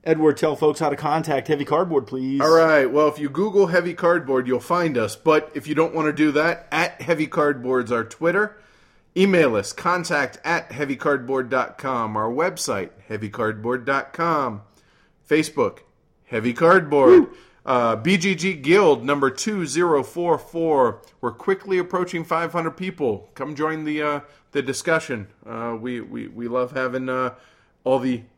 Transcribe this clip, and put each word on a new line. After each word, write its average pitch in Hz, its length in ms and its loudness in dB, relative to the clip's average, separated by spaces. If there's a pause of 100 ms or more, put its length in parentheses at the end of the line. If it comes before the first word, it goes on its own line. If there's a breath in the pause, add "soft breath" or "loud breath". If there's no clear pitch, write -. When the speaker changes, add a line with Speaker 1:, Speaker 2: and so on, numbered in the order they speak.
Speaker 1:
Edward, 156 320 4
tell 151 200 0
folks 151 240 2
how 156 100 2
to 139 60 -4
contact 151 500 -2
Heavy 147 180 0
Cardboard, 156 440 0
please. 131 320 -4
Speaker 2:
All 156 120 4
right. 160 340 6
Well, 147 200 2
if 147 140 -2
you 143 80 -4
Google 190 400 2
Heavy 175 260 0
Cardboard, 135 540 0
you'll 127 100 0
find 165 400 -2
us. 107 160 -2
But 151 400 0
if 143 140 -10
you 147 80 -2
don't 165 180 0
want 156 120 -2
to 151 60 0
do 147 200 2
that, 160 400 0
at 170 300 -2
Heavy 156 260 0
Cardboard's 127 640 0
our 117 100 0
Twitter. 175 560 -2 (580 soft breath)
Email 180 380 4
us, 98 180 -2
contact 170 720 -2
at 170 300 -4
heavy 139 240 -4
cardboard 131 540 -2
dot 127 280 -2
com. 117 380 -4
Our 107 160 -2
website, 135 580 -4 (160)
heavy 107 220 -8
cardboard 113 560 -4
dot 139 280 -4
com. 143 500 -2 (680 soft breath)
Facebook, 151 520 -2 (440)
Heavy 117 280 -2
Cardboard. 147 580 6 (180)
Speaker 1:
Woo! - 80 -20 (280 loud breath)
Speaker 2:
Uh, 120 300 2
B 147 220 0
G 185 180 0
G 180 200 -4
Guild 147 500 4
number 139 260 0
two 190 360 -4
zero 151 360 0
four 170 340 -2
four. 143 680 0 (180 soft breath)
We're 120 100 -4
quickly 190 480 -2
approaching 180 460 -4
five 165 280 -4
hundred 165 200 -4
people. 156 600 -6
Come 143 200 -10
join 156 300 -4
the, 151 180 -4
uh, 147 180 -2 (300 soft breath)
the 143 120 -2
discussion. 131 680 -4 (180)
Uh, 113 340 -8
we, 120 200 -8
we, 113 260 -12
we 117 220 -10
love 123 240 -2
having, 131 380 -4
uh, 127 240 -4 (500 soft breath)
all 131 140 2
the 123 240 -2 (160)